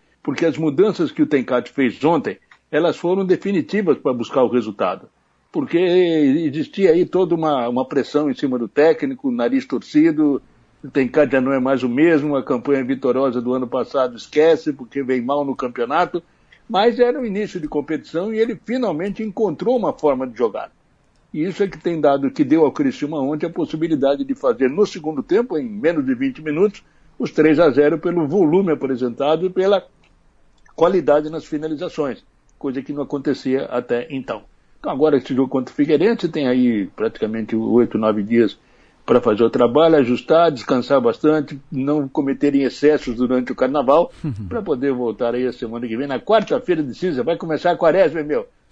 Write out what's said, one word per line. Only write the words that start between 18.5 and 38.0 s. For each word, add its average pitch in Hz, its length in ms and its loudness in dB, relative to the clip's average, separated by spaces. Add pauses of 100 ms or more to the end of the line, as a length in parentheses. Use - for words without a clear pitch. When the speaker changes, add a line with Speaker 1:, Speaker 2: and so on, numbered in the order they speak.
Speaker 1:
finalmente 208 560 -4
encontrou 214 560 -2
uma 175 160 -2
forma 131 320 0
de 120 100 -10
jogar. - 360 -4 (600)
E 151 120 -4
isso 185 180 -4
é 196 60 0
que - 100 -12
tem 170 240 -4
dado, 139 300 2
que 151 120 0
deu 151 220 4
ao 135 60 4
Criciúma 147 500 -4
ontem 147 240 -4
a 170 60 -4
possibilidade 151 720 -2
de 135 100 -4
fazer 123 340 0
no 160 160 2
segundo 156 380 -4
tempo, 202 380 0
em 123 100 -6
menos 143 340 0
de 131 120 -2
vinte 135 260 -4
minutos, 156 400 -2 (380)
os 208 100 -4
três 156 300 4
a 170 100 6
zero 147 300 2
pelo 175 280 -2
volume 175 440 2
apresentado 135 760 -2
e 185 60 -2
pela 190 340 0 (880)
qualidade 156 540 2
nas 156 160 -10
finalizações, 156 800 -6 (320)
coisa 135 240 -6
que 143 120 -10
não 143 100 -4
acontecia 135 640 -2
até 120 440 -4
então. 123 340 -10 (360)
Então 262 120 -8
agora 143 260 2
esse 131 180 -4
jogo 131 140 2
contra 131 220 -4
o - 40 -20
Figueirense 165 540 2
tem 151 180 -2
aí 120 480 2
praticamente 110 600 -4
oito, 113 440 2
nove 107 240 0